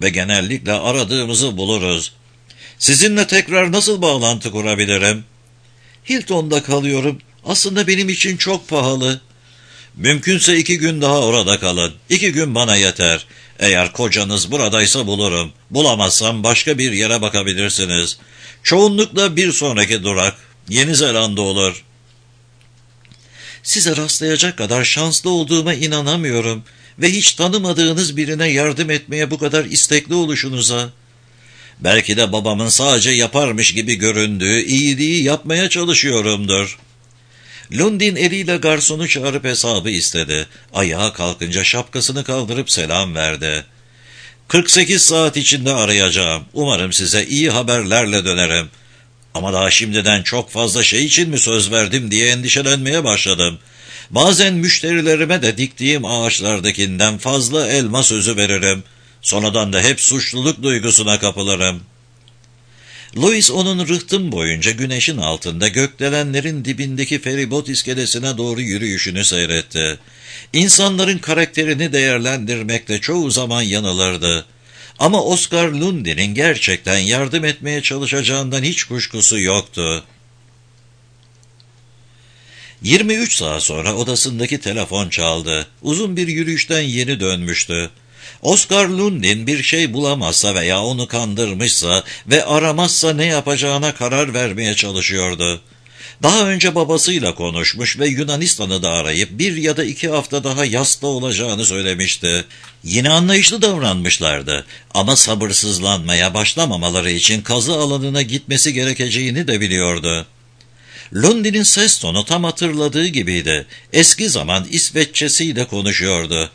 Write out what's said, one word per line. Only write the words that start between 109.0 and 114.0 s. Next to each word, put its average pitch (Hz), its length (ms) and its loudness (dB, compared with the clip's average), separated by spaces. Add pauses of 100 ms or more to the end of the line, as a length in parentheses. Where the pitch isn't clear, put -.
de 110 120 0
biliyordu. 87 640 0 (880)
Lundin'in 208 480 4
ses 208 360 4
tonu 92 260 -2
tam 170 200 0
hatırladığı 156 640 0
gibiydi. 85 600 -2 (260)
Eski 185 360 4